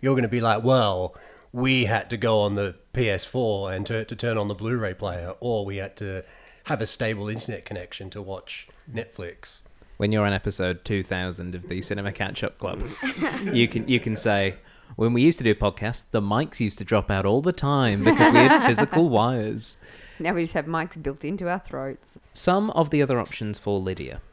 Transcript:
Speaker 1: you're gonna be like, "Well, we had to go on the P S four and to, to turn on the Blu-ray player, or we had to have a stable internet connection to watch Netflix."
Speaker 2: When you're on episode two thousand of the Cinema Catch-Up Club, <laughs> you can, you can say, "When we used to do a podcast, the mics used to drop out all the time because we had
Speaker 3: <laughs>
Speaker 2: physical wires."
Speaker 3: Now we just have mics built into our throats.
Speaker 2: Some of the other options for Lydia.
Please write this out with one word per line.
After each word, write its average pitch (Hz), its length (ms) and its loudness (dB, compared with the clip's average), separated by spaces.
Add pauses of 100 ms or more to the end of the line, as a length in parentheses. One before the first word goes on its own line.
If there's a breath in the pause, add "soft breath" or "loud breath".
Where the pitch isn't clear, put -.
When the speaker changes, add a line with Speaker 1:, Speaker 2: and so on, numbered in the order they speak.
Speaker 1:
you're 135 120 2
gonna 123 140 2
be 117 140 0
like, 110 200 4
"Well, 104 520 4 (360 loud breath)
we 127 360 2
had 107 240 0
to 120 80 -4
go 110 240 4
on 104 140 2
the 101 180 -2 (180)
P 123 160 0
S 98 160 0
four 104 480 -2
and 95 140 -4
to, 110 180 -4
to 120 120 -12
turn 117 200 -2
on 104 120 -2
the 104 60 -4
Blu-ray 110 400 -4
player, 90 460 -6
or 113 240 -2
we 98 140 -8
had 98 180 -10
to 95 280 -8 (400 soft breath)
have 123 180 -4
a 110 40 -2
stable 107 440 -4
internet 110 340 -8
connection 92 460 -12
to 104 100 -12
watch - 480 -12 (240)
Netflix." - 680 -12 (360)
Speaker 2:
When 104 160 0
you're 107 140 2
on 101 80 2
episode 92 500 -2
two 98 180 0
thousand 90 520 -6
of 90 160 -12
the 92 100 -4
Cinema 101 320 -6
Catch-Up 98 460 -6
Club, 92 240 -6 (340)
<laughs> 202 360 -4
you 117 160 4
can, 110 200 -4
you 123 120 4
can 110 160 -4
say, 101 400 0 (400 soft breath)
"When 113 160 2
we 120 100 4
used 160 160 6
to 131 60 -6
do 113 80 6
a - 20 6
podcast, 107 560 -4
the 113 100 2
mics 110 400 -2
used 107 180 -2
to 98 60 -8
drop 101 280 2
out 95 120 0
all 107 160 4
the 170 120 0
time 135 520 2
because 302 280 6
we - 60 10
had 294 280 8
Speaker 3:
<laughs> - 40 6
Speaker 2:
physical 170 380 4
wires." 110 680 0 (420 loud breath)
Speaker 3:
Now 170 160 -2
we 175 80 0
just 165 120 -4
have 151 120 -2
mics 165 340 -4
built 143 240 -8
into 170 240 -6
our 180 120 -2
throats. - 580 -10 (140)
Speaker 2:
Some 202 380 2
of 160 200 0
the 147 120 4
other 135 180 2
options 104 400 -6
for 101 200 0
Lydia. 87 400 -6 (120)